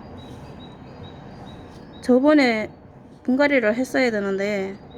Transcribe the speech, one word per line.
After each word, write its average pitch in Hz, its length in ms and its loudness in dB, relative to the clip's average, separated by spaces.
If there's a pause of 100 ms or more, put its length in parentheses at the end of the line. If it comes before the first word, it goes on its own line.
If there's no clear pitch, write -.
(2000)
저번에 254 680 4 (520)
분갈이를 254 520 4
했어야 254 360 0
되는데 196 680 -2 (220)